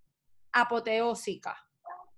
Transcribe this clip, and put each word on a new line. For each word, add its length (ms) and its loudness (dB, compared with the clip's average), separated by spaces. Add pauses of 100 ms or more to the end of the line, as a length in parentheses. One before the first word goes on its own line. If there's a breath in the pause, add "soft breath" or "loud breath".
(500)
apoteósica. 1080 0 (600)